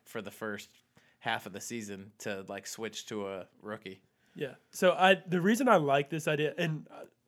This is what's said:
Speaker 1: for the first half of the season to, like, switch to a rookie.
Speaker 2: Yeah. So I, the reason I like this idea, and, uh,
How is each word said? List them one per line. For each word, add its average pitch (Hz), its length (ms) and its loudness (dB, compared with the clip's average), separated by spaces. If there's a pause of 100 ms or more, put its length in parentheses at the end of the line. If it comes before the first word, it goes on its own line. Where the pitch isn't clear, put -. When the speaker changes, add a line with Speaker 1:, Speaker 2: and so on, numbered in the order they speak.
Speaker 1:
for - 160 -10
the 95 100 -12
first 104 380 -10 (500)
half 113 260 -4
of 95 80 -14
the 98 80 -12
season 101 580 -10
to, 98 280 -8
like, 98 180 -10
switch - 420 -10
to 104 200 -6
a 95 200 -8 (140)
rookie. 104 400 -12 (340)
Speaker 2:
Yeah. 139 200 -8 (160)
So 180 220 6
I, 185 340 6
the 180 120 0
reason 233 300 2
I 220 60 10
like 143 340 4
this 160 180 -4
idea, 151 300 0
and, 160 320 -2
uh, - 140 -18 (240)